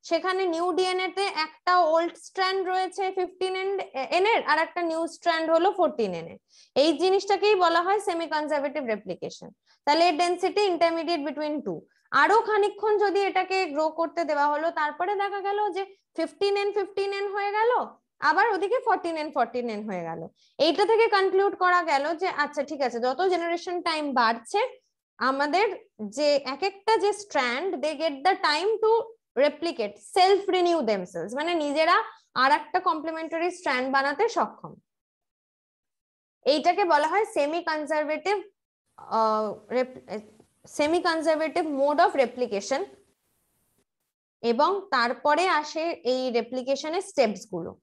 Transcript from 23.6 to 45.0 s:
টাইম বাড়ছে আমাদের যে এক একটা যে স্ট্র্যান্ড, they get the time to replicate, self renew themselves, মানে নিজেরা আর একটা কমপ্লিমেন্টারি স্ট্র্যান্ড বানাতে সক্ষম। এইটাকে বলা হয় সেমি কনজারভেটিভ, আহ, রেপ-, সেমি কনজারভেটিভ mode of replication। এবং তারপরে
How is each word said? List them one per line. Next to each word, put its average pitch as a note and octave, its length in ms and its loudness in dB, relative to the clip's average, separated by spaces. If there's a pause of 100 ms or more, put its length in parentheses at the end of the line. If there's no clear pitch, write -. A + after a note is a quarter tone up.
টাইম D#4 160 -2 (160)
বাড়ছে A#3 400 0 (680)
আমাদের D4 360 2 (500)
যে D4 120 2 (260)
এক C#4 160 -6
একটা - 220 -2 (120)
যে G4+ 60 4 (120)
স্ট্র্যান্ড, C4 460 -2 (140)
they D4+ 200 -2
get D#4+ 120 0 (120)
the F#4+ 80 6 (140)
time E4+ 240 2 (120)
to A4 80 6 (520)
replicate, D4 520 -2 (200)
self F#4+ 260 6 (120)
renew F4 260 2 (100)
themselves, F#3 480 -4
মানে E4 140 -2 (120)
নিজেরা D#4+ 320 2 (460)
আর C4+ 160 4
একটা D#4 200 -4 (100)
কমপ্লিমেন্টারি D#4+ 600 -4 (100)
স্ট্র্যান্ড C4 280 -2 (100)
বানাতে C#4 280 0 (120)
সক্ষম। - 360 -4 (1800)
এইটাকে E4+ 300 2 (100)
বলা D4+ 200 4
হয় G#4 220 2
সেমি D4+ 260 0 (100)
কনজারভেটিভ, D4+ 680 -2 (840)
আহ, G#3+ 300 2 (280)
রেপ-, B3+ 260 -2 (760)
সেমি D4+ 220 2 (100)
কনজারভেটিভ D#4+ 560 0 (160)
mode C#4+ 260 2
of F4 60 2 (120)
replication। A#3 560 -4 (1700)
এবং D4 180 2 (240)
তারপরে C4 500 2 (160)